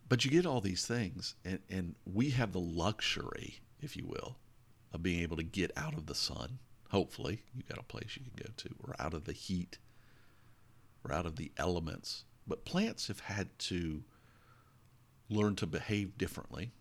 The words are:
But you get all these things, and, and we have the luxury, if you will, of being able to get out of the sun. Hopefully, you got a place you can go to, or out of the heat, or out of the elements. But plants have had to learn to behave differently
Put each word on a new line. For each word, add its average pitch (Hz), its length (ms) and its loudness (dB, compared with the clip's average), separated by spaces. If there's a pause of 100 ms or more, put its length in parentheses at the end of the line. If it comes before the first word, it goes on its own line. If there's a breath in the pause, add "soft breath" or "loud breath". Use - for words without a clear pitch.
But 120 180 6
you 131 60 4
get 175 140 8
all 135 140 4
these 95 260 0
things, 98 500 0 (100)
and, 92 140 -2 (100)
and 92 260 -2 (100)
we 110 260 2
have 120 200 4
the 92 80 0
luxury, - 1000 0 (200)
if - 140 -8
you - 100 -4
will, - 320 -6 (540)
of 82 100 -4
being 85 200 4
able 82 160 0
to 80 60 0
get 82 340 2
out 76 160 -2
of 80 120 -6
the - 100 -6
sun. - 440 -2 (300)
Hopefully, - 540 2 (120)
you 127 80 -6
got - 160 -6
a - 40 -10
place - 340 -8
you 131 60 -12
can - 220 -10
go - 120 -10
to, - 260 -8
or - 160 -8
out 80 140 -2
of 78 100 -4
the - 80 -6
heat, - 460 -2 (1300 soft breath)
or - 80 0
out 85 120 2
of 80 120 -2
the - 180 -4
elements. 85 680 0 (200)
But - 200 -4
plants 214 420 2
have 104 140 -4
had 98 380 -2
to 85 440 0 (1300 loud breath)
learn 104 260 6
to 104 100 0
behave 98 520 0
differently 90 640 -4